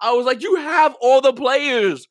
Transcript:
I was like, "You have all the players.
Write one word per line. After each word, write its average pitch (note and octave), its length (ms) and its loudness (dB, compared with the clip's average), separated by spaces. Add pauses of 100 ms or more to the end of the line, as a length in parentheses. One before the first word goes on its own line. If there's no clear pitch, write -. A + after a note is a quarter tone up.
I A3+ 120 -2
was B3 120 0
like, B3+ 160 -2
"You F#4+ 140 -2
have D#4 460 0
all B3+ 180 4
the C4 140 2
players. B3 760 -2